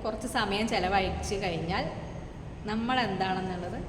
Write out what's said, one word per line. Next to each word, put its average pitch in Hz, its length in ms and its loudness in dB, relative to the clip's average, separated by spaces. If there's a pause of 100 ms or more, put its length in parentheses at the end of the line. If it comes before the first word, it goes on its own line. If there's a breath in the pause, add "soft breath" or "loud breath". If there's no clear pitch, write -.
കുറച്ച് 220 240 -2
സമയം 214 400 2
ചെലവഴിച്ച് 190 680 2
കഴിഞ്ഞാൽ 185 500 0 (800)
നമ്മൾ 226 340 2
എന്താണെന്നുള്ളത് 185 880 0